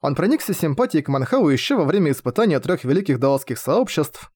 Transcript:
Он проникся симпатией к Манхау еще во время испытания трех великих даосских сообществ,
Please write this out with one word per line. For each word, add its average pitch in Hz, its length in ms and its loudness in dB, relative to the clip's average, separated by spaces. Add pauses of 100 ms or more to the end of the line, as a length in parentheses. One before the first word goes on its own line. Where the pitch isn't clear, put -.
Он 143 120 -2
проникся 208 380 0
симпатией 160 500 0
к - 60 -6
Манхау 139 400 2
еще 143 300 2
во 165 60 2
время 151 280 2
испытания 151 480 0
трех - 240 -4
великих 143 340 0
даосских 135 400 0
сообществ, - 760 -2